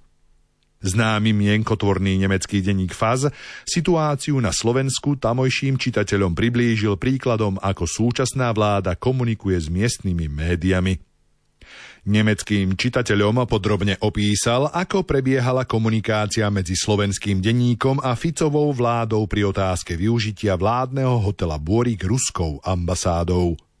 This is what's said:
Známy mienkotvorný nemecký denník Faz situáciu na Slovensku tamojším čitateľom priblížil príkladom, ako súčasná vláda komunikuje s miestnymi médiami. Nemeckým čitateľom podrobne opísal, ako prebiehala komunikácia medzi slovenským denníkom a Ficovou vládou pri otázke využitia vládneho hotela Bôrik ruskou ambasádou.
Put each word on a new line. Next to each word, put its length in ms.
Známy 560
mienkotvorný 880
nemecký 400
denník 320
Faz 320
situáciu 720
na 160
Slovensku 640
tamojším 560
čitateľom 560
priblížil 720
príkladom, 560
ako 320
súčasná 640
vláda 400
komunikuje 640
s 80
miestnymi 640
médiami. 640
Nemeckým 720
čitateľom 720
podrobne 480
opísal, 720
ako 320
prebiehala 640
komunikácia 880
medzi 240
slovenským 640
denníkom 560
a 160
Ficovou 560
vládou 560
pri 240
otázke 480
využitia 560
vládneho 640
hotela 400
Bôrik 480
ruskou 560
ambasádou. 960